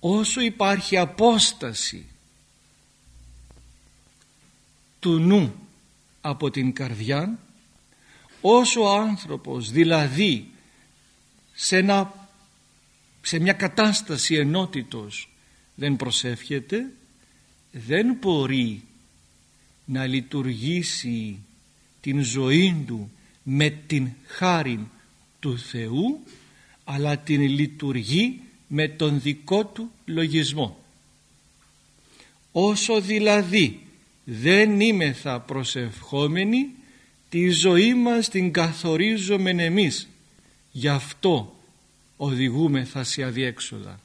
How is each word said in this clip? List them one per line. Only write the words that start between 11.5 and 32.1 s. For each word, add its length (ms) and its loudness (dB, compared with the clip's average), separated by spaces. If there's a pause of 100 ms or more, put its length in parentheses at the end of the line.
σε 240 -2
ένα, 520 0 (960)
σε 160 -4
μια 140 2
κατάσταση 840 0
ενότητος 920 -2 (460)
δεν 220 -2
προσεύχεται, 920 -4 (840)
δεν 480 0
μπορεί 600 0 (1040)
να 220 -4
λειτουργήσει 1300 -4 (640)
την 220 -2
ζωή 640 2
του 240 -8 (320)
με 280 0
την 380 -4 (180)
χάρη 640 -2 (520)
του 180 -4
Θεού, 640 -4 (640)
αλλά 340 -2
την 220 0
λειτουργεί 1000 0 (260)
με 220 0
τον 320 0
δικό 440 -2
του 260 -12 (140)
λογισμό. 720 -2 (1700)